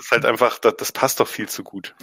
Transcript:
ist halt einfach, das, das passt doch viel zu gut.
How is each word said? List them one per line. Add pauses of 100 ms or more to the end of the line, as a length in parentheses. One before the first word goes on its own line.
ist
halt
einfach,
das,
das
passt
doch
viel
zu
gut.